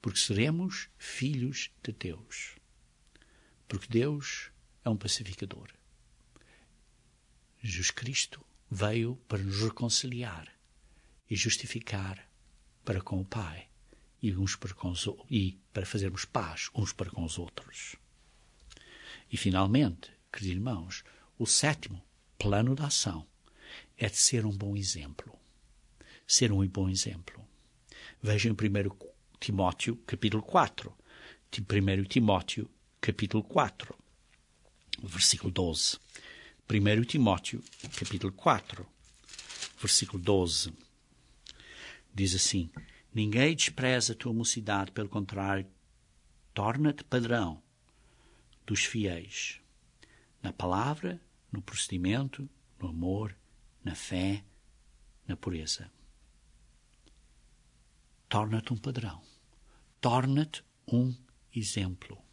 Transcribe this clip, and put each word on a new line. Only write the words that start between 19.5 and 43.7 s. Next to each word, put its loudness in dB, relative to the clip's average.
queridos -2
irmãos, -4
o 0
sétimo 0
plano 4
de -6
ação -2
é 0
de -4
ser 4
um 0
bom -4
exemplo. -6
Ser 6
um 4
bom 0
exemplo. -6
Vejam 2
em 2
primeiro 0
Timóteo, 0
capítulo 0
quatro. 2
Ti-, -6
primeiro 4
Timóteo, 2
capítulo 0
quatro, -2
versículo 2
doze. 2
Primeiro 6
Timóteo, 2
capítulo -2
quatro, 0
versículo 2
doze. 4
Diz 2
assim, 2
"Ninguém 4
despreza 0